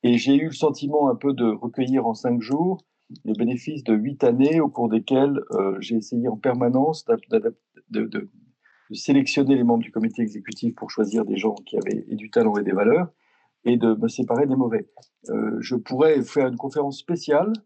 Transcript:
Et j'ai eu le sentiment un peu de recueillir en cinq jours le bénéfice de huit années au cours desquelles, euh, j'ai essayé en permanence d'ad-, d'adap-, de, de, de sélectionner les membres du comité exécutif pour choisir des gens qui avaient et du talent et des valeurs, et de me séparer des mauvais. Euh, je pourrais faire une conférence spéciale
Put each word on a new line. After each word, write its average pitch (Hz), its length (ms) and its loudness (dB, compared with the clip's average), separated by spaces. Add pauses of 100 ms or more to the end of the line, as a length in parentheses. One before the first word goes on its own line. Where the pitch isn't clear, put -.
Et 120 140 4
j'ai 135 200 4
eu 156 100 2
le 156 60 -4
sentiment 143 580 2
un 117 60 0
peu 139 180 0
de 120 100 0
recueillir 117 600 0
en 113 80 0
cinq 120 260 -2
jours 156 380 -2 (460)
le 110 100 -2
bénéfice 123 480 -4
de 113 120 2
huit 131 280 -2
années 135 380 4
au 147 80 2
cours 120 200 -2
desquelles, 135 520 2 (100)
euh, 98 300 0
j'ai 113 160 -4
essayé 117 320 -2
en 110 80 -4
permanence 127 680 0
d'ad-, 117 140 2 (100)
d'adap-, 113 280 0 (340)
de, 110 120 -2
de, 104 280 -8 (600)
de 107 40 -12
sélectionner 135 600 2
les 120 80 2
membres 117 180 2
du - 80 -10
comité 113 320 -4
exécutif 107 540 -6
pour 110 140 -14
choisir 107 340 -2
des 101 120 -4
gens 107 180 -2
qui - 220 -10
avaient - 320 -4
et - 60 -6
du 107 160 -12
talent 110 240 2
et 101 80 -2
des 98 100 0
valeurs, 127 360 2 (560)
et 120 120 2
de 113 180 4
me 110 120 -2
séparer 120 400 0
des 131 100 0
mauvais. 113 320 0 (420)
Euh, 110 280 -2
je 117 160 -6
pourrais 135 480 2
faire 135 240 0
une 120 100 -4
conférence 139 420 -4
spéciale 170 540 0 (140)